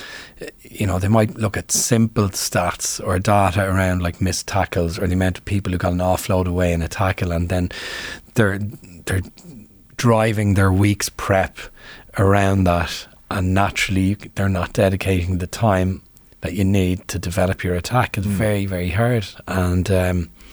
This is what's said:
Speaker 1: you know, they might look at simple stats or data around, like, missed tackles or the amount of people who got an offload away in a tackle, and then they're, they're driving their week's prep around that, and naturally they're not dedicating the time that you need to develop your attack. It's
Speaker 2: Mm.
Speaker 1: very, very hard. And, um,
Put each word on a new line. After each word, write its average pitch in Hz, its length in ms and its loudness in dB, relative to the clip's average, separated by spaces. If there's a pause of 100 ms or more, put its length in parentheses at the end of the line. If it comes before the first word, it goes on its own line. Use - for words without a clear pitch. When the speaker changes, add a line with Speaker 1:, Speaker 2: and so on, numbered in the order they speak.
(640)
Speaker 1:
you - 240 -6
know, 92 120 0
they 98 100 0
might 110 280 2
look 107 200 -2
at - 160 -6
simple 110 560 2
stats - 760 -4
or 92 140 0
data 98 460 2
around, 92 380 2
like, 87 180 -4
missed 92 260 -2
tackles 87 520 -2
or 98 100 -2
the 90 60 0
amount 92 240 0
of - 60 -20
people 98 280 -2
who 87 60 -2
got 90 140 0
an 90 60 -2
offload 92 480 0
away 90 260 2
in 82 100 0
a 80 60 -4
tackle, 95 440 -2
and 85 160 0
then 90 220 0 (640)
they're, 101 260 2 (460)
they're 95 160 -2 (720)
driving 110 580 2
their 98 180 4
week's 101 360 2
prep - 500 0 (600)
around 98 440 4
that, 87 460 0 (240)
and 92 200 0
naturally 95 640 0 (220)
they're 98 120 0
not 90 240 -2
dedicating 92 640 0
the 87 100 -4
time 95 520 0 (420)
that 85 100 -6
you 98 120 0
need 95 440 0
to - 100 -6
develop 92 460 -2
your 90 100 -2
attack. 117 420 -2
It's 98 100 -2
Speaker 2:
Mm. 104 40 0
Speaker 1:
very, 101 360 0
very 90 240 -4
hard. 113 360 0 (220)
And, 90 420 0
um, 90 380 2 (240)